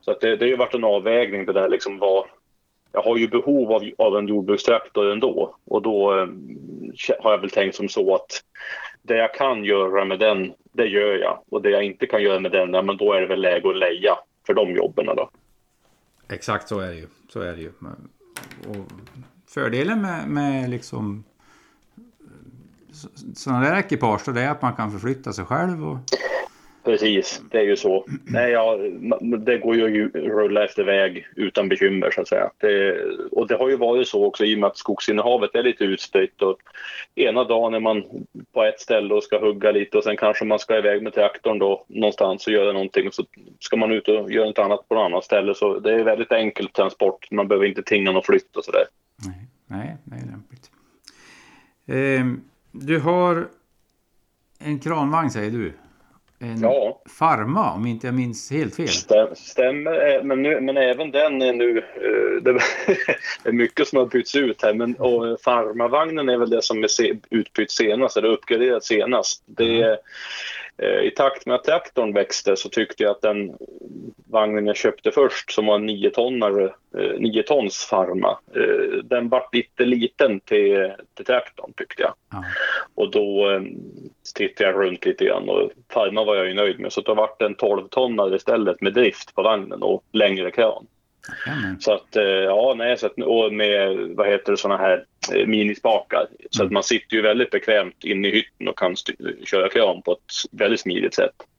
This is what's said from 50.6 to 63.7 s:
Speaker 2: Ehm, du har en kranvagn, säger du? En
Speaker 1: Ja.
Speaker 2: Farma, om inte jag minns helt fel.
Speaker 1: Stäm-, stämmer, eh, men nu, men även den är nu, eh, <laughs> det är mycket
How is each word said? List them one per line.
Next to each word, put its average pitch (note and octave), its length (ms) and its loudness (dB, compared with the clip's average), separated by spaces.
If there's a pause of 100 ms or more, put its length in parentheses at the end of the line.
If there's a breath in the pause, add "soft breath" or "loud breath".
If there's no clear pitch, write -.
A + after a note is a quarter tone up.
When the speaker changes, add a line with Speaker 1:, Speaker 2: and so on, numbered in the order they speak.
Speaker 2:
Ehm, C3 540 0 (320)
du C#3+ 260 -2
har E3+ 500 0 (1120)
en D3 200 -6
kranvagn, D#3 520 0
säger G#2+ 200 -4
du? A2 220 -4 (680 soft breath)
En A2+ 220 -8
Speaker 1:
Ja. A#2 420 0 (160)
Speaker 2:
Farma, D3 560 2
om G#2 120 -4
inte A#2 200 -6
jag B2 80 -4
minns B2 360 -4
helt D3 260 -4
fel. E3 120 -4
Speaker 1:
Stäm-, - 460 2
stämmer, D3 840 0
eh, C3 60 0
men C3+ 200 0
nu, D3 180 2
men C3+ 160 -2
även C3+ 340 2
den C#3+ 320 2
är B2+ 100 2
nu, A#2+ 260 2
eh, G#2 640 -2
<laughs> - 0 -
det B2 80 4 (1000 loud breath)
är A2 40 0
mycket A#2+ 360 2